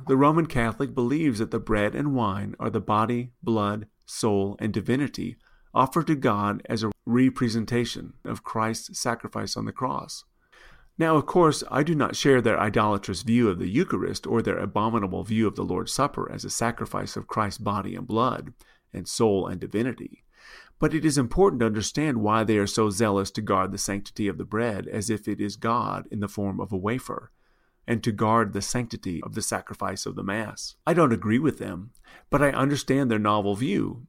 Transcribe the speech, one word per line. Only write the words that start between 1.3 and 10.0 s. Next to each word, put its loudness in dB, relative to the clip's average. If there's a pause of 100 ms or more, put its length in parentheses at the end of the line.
that -2
the -2
bread 0
and 0
wine -2
are -4
the -2
body, 0 (100)
blood, 0 (220)
soul, 2
and -2
divinity -2 (380)
offered 2
to 2
God 0
as -2
a -2 (140)
representation 0 (120)
of -6
Christ's -4
sacrifice -4
on -4
the -6
cross. -6 (720)